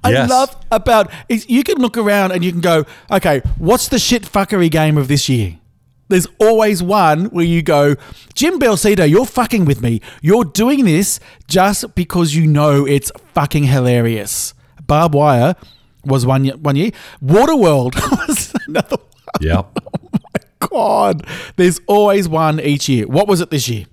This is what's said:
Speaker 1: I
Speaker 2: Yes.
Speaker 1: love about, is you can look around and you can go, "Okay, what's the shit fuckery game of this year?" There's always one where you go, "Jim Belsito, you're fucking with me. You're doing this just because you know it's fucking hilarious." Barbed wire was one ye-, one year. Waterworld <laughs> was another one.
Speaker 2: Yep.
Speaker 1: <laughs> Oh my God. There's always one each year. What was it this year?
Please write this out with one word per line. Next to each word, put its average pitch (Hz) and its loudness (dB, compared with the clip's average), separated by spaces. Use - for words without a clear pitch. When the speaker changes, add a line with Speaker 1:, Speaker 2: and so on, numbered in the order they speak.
Speaker 1:
I 202 -4
Speaker 2:
Yes. 240 0
Speaker 1:
love 262 0
about, 220 2
is 220 -4
you 247 2
can 359 -2
look 240 -2
around 202 0
and 175 -2
you 185 -2
can 170 -6
go, 165 2
"Okay, 160 0
what's 214 0
the 247 0
shit - -2
fuckery 185 0
game 156 2
of 135 -2
this 143 0
year?" 101 -2
There's 185 0
always 214 2
one 175 2
where 170 -2
you 170 0
go, 147 2
"Jim 339 -2
Belsito, 202 2
you're 220 4
fucking 226 -2
with 127 0
me. 117 -2
You're 196 2
doing 240 0
this 175 0
just 196 0
because 165 -2
you 160 2
know 147 2
it's 139 -2
fucking 147 0
hilarious." 120 -2
Barbed 151 2
wire 143 2
was 135 0
one 135 0
ye-, 135 -2
one 143 -4
year. 202 -2
Waterworld 165 2
<laughs> - -4
was - -6
another - -4
one. - -12
Speaker 2:
Yep. 82 -2
Speaker 1:
<laughs> - -20
Oh - -6
my - -
God. 202 -2
There's 180 2
always 202 2
one 156 0
each 147 -2
year. 117 0
What 175 0
was 185 2
it 170 -6
this 131 -4
year? 107 -8